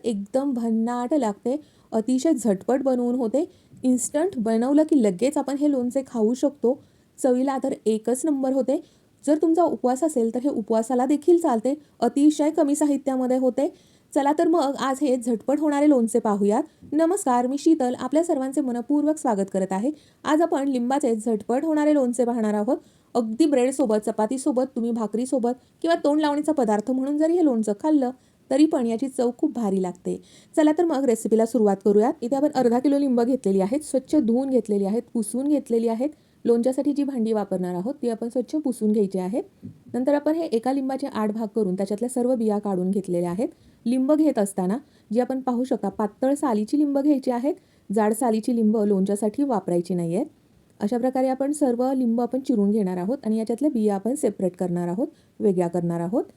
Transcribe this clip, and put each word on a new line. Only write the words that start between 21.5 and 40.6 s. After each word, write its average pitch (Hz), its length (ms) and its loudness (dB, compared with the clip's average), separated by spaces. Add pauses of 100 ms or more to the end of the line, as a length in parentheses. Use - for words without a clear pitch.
होणारे 302 300 2
लोणचे 247 300 2
पाहणार 226 300 0
आहोत. 214 220 0 (380)
अगदी 233 320 0
ब्रेडसोबत, 262 500 2 (100)
चपातीसोबत, 240 560 -2 (140)
तुम्ही 233 140 -2
भाकरीसोबत 233 600 -2 (320)
किंवा 330 120 2 (100)
तोंड 294 160 2
लावणीचा 302 320 0
पदार्थ 214 380 0
म्हणून 262 280 -2
जरी 320 140 2
हे 349 120 2
लोणचं 226 280 0 (100)
खाल्लं 285 280 2 (400)
तरी 285 160 6
पण 311 200 0
याची 226 220 -2
चव 247 300 -2
खूप 302 160 0
भारी 196 280 0
लागते. 180 400 -6 (340)
चला 302 220 6
तर 349 60 2
मग 277 200 0
रेसिपीला 220 420 2
सुरुवात 214 380 2
करूयात. 214 360 4
इथे 247 160 -2
आपण 277 180 2
अर्धा 240 240 2
किलो 285 200 2
लिंब 262 220 2
घेतलेली 233 400 2
आहेत, 202 200 0
स्वच्छ 269 360 -2
धुवून 262 340 2
घेतलेली 214 340 0
आहेत, 214 180 -2 (120)
पुसून 240 340 -4
घेतलेली 240 400 0
आहेत. 226 200 -2 (360)
लोणच्यासाठी 254 480 2
जी 285 120 -2
भांडी 240 280 -2
वापरणार 185 420 -2
आहोत 190 280 -4
ती 240 60 -2
आपण 233 200 -4
स्वच्छ 240 260 -4
पुसून 247 380 0
घ्यायची 196 260 0
आहेत. 196 240 -4 (520)
नंतर 262 200 0
आपण 294 200 0
हे 330 80 -2
एका 247 300 -2